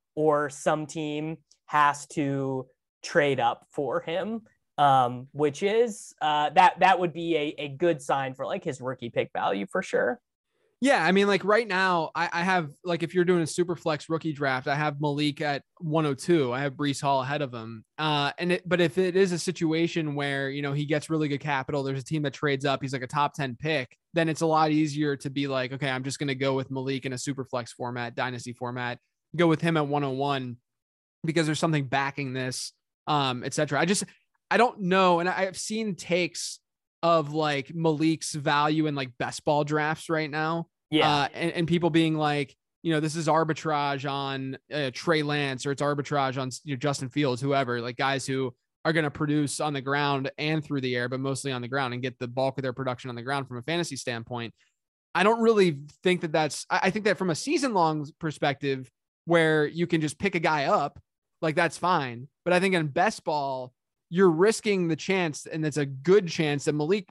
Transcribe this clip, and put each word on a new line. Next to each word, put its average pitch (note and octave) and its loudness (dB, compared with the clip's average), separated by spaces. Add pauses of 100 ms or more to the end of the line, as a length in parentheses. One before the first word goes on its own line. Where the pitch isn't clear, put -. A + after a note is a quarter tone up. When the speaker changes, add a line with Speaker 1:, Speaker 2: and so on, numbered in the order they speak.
(160)
Speaker 1:
or D3 2
some D#3 -2
team D3+ -6 (300)
has C#3+ 2
to C#3 -2 (340)
trade C#3+ 2
up A#2 0
for C#3+ -4
him, G3 -6 (360)
um, C3 4
which C#3+ -2
is, A3 0
uh, D3 2
that, F3 6
that F3+ 6
would F3 0
be E3 -2
a, D3 -2
a D3+ -6
good D#3+ 0
sign C3+ -2
for, C3+ -8
like, - -6
his C3+ -6
rookie B2+ -6
pick A#2+ -2
value F#3+ -2
for F#3 -2
sure. A3 -2 (640)
Speaker 2:
Yeah, A#3+ 2
I F3 4
mean, G3+ 4
like, G3 2
right G#3+ 2
now, F#3 0
I, E3 -2
I E3+ -2
have, F3 0 (120)
like, E3+ -2
if E3 -6
you're F3+ 4
doing F3 4
a D3+ -2
super F3 -2
flex D3+ -4
rookie D#3+ -2
draft, C3+ 0
I C#3+ 2
have D3 0
Malik D3 0
at C#3+ -2 (160)
one D#3 0
oh C#3 0
two. D3 2
I B2+ -2
have C#3+ -2
Breece C#3+ -2
Hall C#3 2
ahead C#3+ -2
of B2 -6
him. A2+ -12 (140)
Uh, D3 0
and F3 0
it, F3+ -4
but F3 2
if E3+ 2
it F#3 2
is F#3+ 4
a F3 -2
situation D#3+ -2
where, C#3 -2
you C#3+ -6
know, C#3+ -2
he D3 -2
gets D3+ -2
really D#3 0
good C#3 -2
capital, C#3+ -2
there's C3+ -4
a - -8
team D#3 -4
that C#3 -2
trades C#3 -2
up, C3+ 0
he's, C3 -6
like, B2+ -4
a B2+ -10
top C#3+ 0
ten C3 -6
pick, C#3+ -4 (200)
then E3 2
it's D#3+ -2
a E3 2
lot D#3 4
easier D3+ 2
to C#3+ -6
be C#3 -2
like, C3 -2
"Okay, C3+ -4
I'm C3 -2
just C3+ -6
gonna C#3+ -2
go C3+ 0
with C3+ -4
Malik C3+ -4
in C3+ -6
a B2 -8
super C3+ -6
flex A#2+ -6
format, A#2+ -8
dynasty B2 -6
format, B2 -6 (380)
go E3+ 4
with D#3+ 4
him E3 2
at D3 2
one C#3+ 0
oh C#3 -2
one C3 -2 (640)
because D#3+ 2
there's D3+ 0
something D#3 2
backing C#3 -4
this, B2+ -6 (320)
um, C3+ 0
et - -6
cetera." C#3+ 0
I E3 4
just, F#3+ 2 (460)
I F#3+ 4
don't A#3 4
know. F3+ 4
And F3 0
I, F#3 0
I've F#3+ -4
seen G#3+ -4
takes - -4 (440)
of, D#3+ 4
like, D3+ -2
Malik's D#3+ 2
value D3+ 2
in, D3 -2
like, C3+ -6
best B2+ -6
ball D3+ 2
drafts D3+ -2
right D#3 -2
now. D#3 -2 (220)
Speaker 1:
Yeah. D3+ 4
Speaker 2:
Uh, D3 2
and, D#3+ -2
and E3+ -2
people E3+ 2
being D#3+ 2
like, D3 -2 (280)
you E3 0
know, D#3 2
"This D3+ -2
is D#3+ -2
arbitrage D3 0
on, C3+ -6 (160)
uh, C#3 -2
Trey D#3 0
Lance," C#3+ -2
or, C#3+ -2
"It's C#3 -4
arbitrage C#3+ 0
on, C3 -4 (140)
you D3 -6
know, B2 -6
Justin C#3 -2
Fields," B2+ 0
whoever, C#3 2
like, A#2+ -8
guys C#3 -2
who C3 -2 (300)
are D#3+ 2
gonna D#3 2
produce D3 0
on D3+ -2
the C3+ -4
ground C#3 0
and D3+ 0
through C#3+ -4
the B2+ -2
air, B2 -2
but B2+ -4
mostly C3+ -4
on B2 -4
the A#2+ -8
ground C3 -2
and B2 -6
get B2+ -6
the B2 -6
bulk C3 -2
of C#3 -6
their B2+ -2
production B2+ -6
on A#2+ -10
the A#2 -10
ground C3+ -6
from B2 -10
a A#2+ -10
fantasy D#3+ -4
standpoint. A#2 -6 (640)
I F3 2
don't A3+ 4
really G3+ 4 (200)
think F3+ 2
that E3 -4
that's, D#3 0
I, F#3 0
I F#3+ 4
think G3+ -2
that G3+ 2
from F#3 0
a D3+ 2
season C4+ 0
long D#3 2
perspective C#3 -2 (360)
where D#3+ 4
you E3+ -2
can E3 0
just D3+ -4
pick G3 -2
a F3+ 0
guy D#3 2
up, F3+ 0 (440)
like, D#3+ 0
that's E3 0
fine. C#3 0 (160)
But F3 2
I F3+ 6
think F#3+ 2
in D#3+ 2
best F3 0
ball, C3+ -4 (380)
you're F3+ 6
risking F#3+ 2
the D#3+ 0
chance, F3 -2
and D#3+ -6
it's D3+ -2
a D3 0
good E3+ 4
chance D3 0
that D#3 0
Malik D#3+ 0